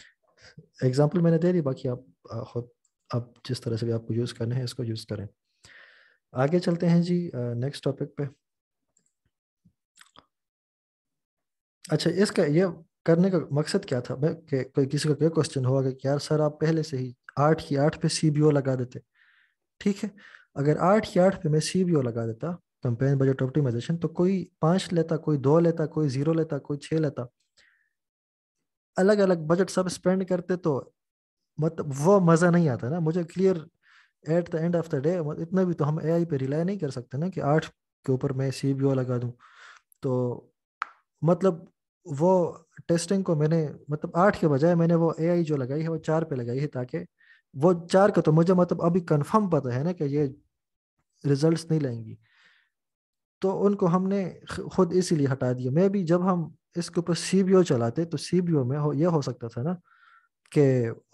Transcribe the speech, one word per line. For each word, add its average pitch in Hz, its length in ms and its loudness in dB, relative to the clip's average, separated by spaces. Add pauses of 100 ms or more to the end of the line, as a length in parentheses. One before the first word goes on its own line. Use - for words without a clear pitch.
(840)
एग्जांपल 147 380 2
मैंने 170 180 4
दे 175 140 2
दी, 175 100 0
बाकी 131 260 -4
आप, 123 160 -8 (260)
आ, 117 120 -8
खुद 120 260 -10 (420)
आप 120 220 -6 (140)
जिस - 160 -8
तरह 113 140 -4
से 117 80 -4
भी 117 60 -2
आपको 113 220 -4
यूज़ 120 200 -2
करना 120 220 -4
है 131 80 -2
इसको 123 200 -8
यूज़ 110 240 -8
करें। 101 200 -8 (1040)
आगे 143 260 2
चलते 175 280 0
हैं 170 140 6
जी, 175 280 0
आ, 127 100 -8 (160)
नेक्स्ट 131 280 -6
टॉपिक 147 340 -4
पे। 143 100 -4 (3500)
अच्छा, 160 260 -2
इसका 202 340 0
ये 165 220 2 (380)
करने 170 260 4
का 175 80 2 (140)
मकसद 151 320 -2
क्या 123 160 -4
था? 131 140 -8
मैं, 151 200 -2
कि 131 300 -4
कोई 139 220 0
किसी 147 220 -2
का 143 120 2
ये 160 100 4
क्वेश्चन 135 340 -2
होगा 131 260 0
कि 131 160 -6
यार 143 140 0
सर 151 200 -2
आप 151 200 -2
पहले 156 220 0
से 143 140 -8
ही 127 160 -8 (260)
आठ 156 280 2
की 147 100 -2
आठ 147 240 0
पे 165 100 2
सीबीओ 151 400 2
लगा 135 240 0
देते, 127 240 -8 (840)
ठीक 202 160 0
है। 202 140 -8 (440)
अगर 147 300 2
आठ 214 280 2
की 180 60 2
आठ 190 240 2
पे 156 60 0
मैं 151 120 2
सीबीओ 175 400 0
लगा 117 260 -4
देता, 113 240 -8 (320)
कंपेन 135 340 0
बजट 135 240 2
ऑप्टिमाइजेशन, 131 560 -2
तो 165 120 -4
कोई 180 340 0 (180)
पाँच 175 320 2
लेता, 165 260 0
कोई 151 200 -2
दो 139 200 4
लेता, 165 280 2
कोई 156 220 -2
ज़ीरो 143 240 -2
लेता, 160 260 -2
कोई 143 200 -8
छः 160 200 -4
लेता, 131 280 -4 (1700)
अलग-अलग 185 500 4
बजट 175 220 0
सब 185 200 -2
स्पेंड 185 360 -2
करते 180 320 -4
तो 170 160 -2 (840)
मतलब 151 380 -4
वो 185 260 6
मज़ा 170 300 6
नहीं 170 180 4
आता 113 200 -4
ना। 175 120 -4
मुझे 165 240 -2
clear 185 300 0 (720)
at 170 260 0
the 160 80 -4
end 175 160 0
of 170 140 -2
the 143 120 -2
day, 170 140 0 (260)
इतना 180 220 0
भी 175 100 0
तो 151 120 0
हम 151 160 -2
एआई 165 240 0
पे 156 120 -4
रिलाय 135 260 -2
नहीं 196 160 -4
कर 143 120 -4
सकते 127 260 -10
ना 170 120 -4
कि 156 140 -8
आठ 151 220 2 (400)
के 135 60 0
ऊपर 131 220 -2
मैं 135 200 -2
सीबीओ 139 400 0
लगा 127 240 -2
दूं। 120 140 -6 (720)
तो 127 480 -4 (720)
मतलब 175 460 2 (380)
वो 165 260 2 (560)
टेस्टिंग 185 360 0
को 175 120 0
मैंने, 156 280 2 (280)
मतलब - 260 -6
आठ 196 240 4
के 170 60 2
बजाय 151 280 4
मैंने 170 200 4
वो 165 260 2
एआई 170 220 2
जो 151 140 -2
लगाई 135 240 -4
है 160 60 -4
वो 165 120 -4
चार 160 240 -2
पे 156 120 -6
लगाई 123 240 -4
है, 147 100 -2
ताकि 135 360 -8 (480)
वो 165 200 4 (140)
चार 196 240 6
का 180 100 2
तो 160 100 2
मुझे 165 240 6
मतलब 175 280 2
अभी 175 200 2
कन्फर्म 170 460 0
पता 135 240 0
है 131 100 -2
ना 180 100 -2
कि 170 140 -4
ये 143 180 0 (1000)
रिजल्ट्स 156 480 2
नहीं 156 100 0
लाएंगी, 117 360 -8 (1200)
तो 190 100 -2 (100)
उनको 202 260 2
हमने 190 360 0 (260)
ख-, - 200 -10
खुद 180 260 2
इसीलिए 165 320 2
हटा 127 260 0
दिया। 123 180 -4
मैं 180 200 4
भी 196 140 -2
जब 175 160 2
हम 180 320 -2 (240)
इसके 175 220 -4
ऊपर 170 180 -2
सीबीओ 190 480 4
चलाते 117 400 0
तो 156 140 -6
सीबीओ 170 460 0
में 135 120 -2
हो, 147 160 -2
ये 143 140 0
हो 160 140 2
सकता 120 260 -6
था 117 160 -8
ना 170 100 -2 (800)
कि 151 100 4 (520)